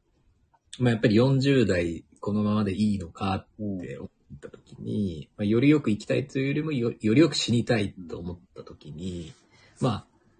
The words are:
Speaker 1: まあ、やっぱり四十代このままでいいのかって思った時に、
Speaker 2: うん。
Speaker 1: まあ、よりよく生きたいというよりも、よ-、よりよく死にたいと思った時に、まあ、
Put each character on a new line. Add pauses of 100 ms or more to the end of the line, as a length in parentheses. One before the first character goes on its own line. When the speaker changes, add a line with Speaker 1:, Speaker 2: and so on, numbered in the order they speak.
(760)
Speaker 1:
ま
あ、
や
っ
ぱ
り
四
十
代 (160)
こ
の
ま
ま
で
い
い
の
か
っ (320)
て
思 (260)
っ
た
時
に、
Speaker 2:
う
ん。
Speaker 1:
ま
あ、
よ
り
よ
く
生
き
た
い
と
い
う
よ
り
も、
よ-、
よ
り
よ
く
死
に
た
い (140)
と
思
っ (160)
た
時
に、 (460)
ま
あ、 (320)